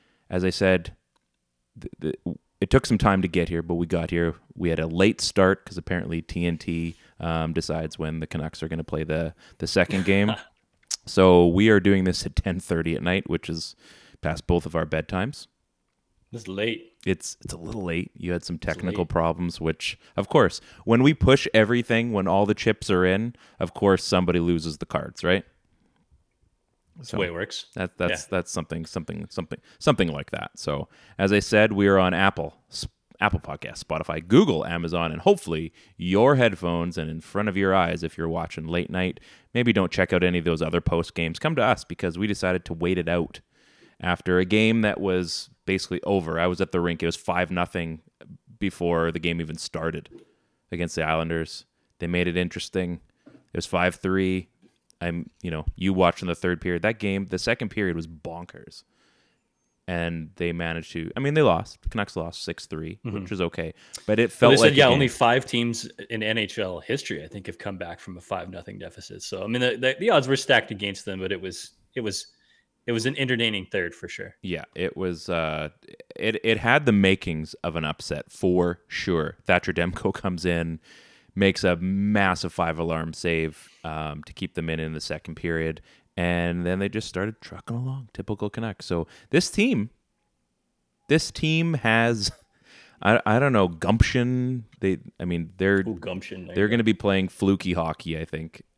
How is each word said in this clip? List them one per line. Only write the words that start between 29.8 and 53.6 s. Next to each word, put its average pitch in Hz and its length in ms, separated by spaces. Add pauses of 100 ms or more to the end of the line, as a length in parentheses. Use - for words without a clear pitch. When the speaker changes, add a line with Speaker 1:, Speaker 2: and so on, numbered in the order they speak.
Speaker 1:
like 71 200
that. - 240
So, 71 340 (280)
as 95 140
I 104 80
said, 107 340
we 98 140
are 98 120
on 90 140
Apple, 85 420 (160)
S-, - 160 (320)
Apple 101 200
Podcasts, - 440
Spotify, 80 440
Google, 123 380
Amazon, 85 460
and 78 100
hopefully 82 520 (220)
your 101 400
headphones 87 600
and 78 120
in 80 120
front 104 280
of 92 80
your 95 160
eyes 85 300
if 80 140
you're 82 120
watching 80 380
late 87 220
night. 92 300 (340)
Maybe 120 200
don't 92 180
check 92 220
out 87 100
any 90 160
of 78 60
those 82 160
other 82 200
post - 320
games. 82 260
Come 156 160
to 123 80
us 120 200
because 85 340
we 104 100
decided 92 380
to - 80
wait 87 240
it 82 120
out 87 320 (580)
after 90 400
a 95 60
game 110 360
that 107 180
was 90 500 (160)
basically 92 380
over. 82 360
I 87 80
was 90 140
at 92 100
the 90 80
rink. 85 220
It 82 60
was 82 80
five 90 360
nothing 85 500 (580)
before 85 520
the 85 80
game 85 220
even 80 160
started 80 520 (640)
against 87 240
the 82 80
Islanders. 80 640 (340)
They 87 80
made 87 200
it 87 100
interesting. 87 640 (240)
It - 300
was 85 100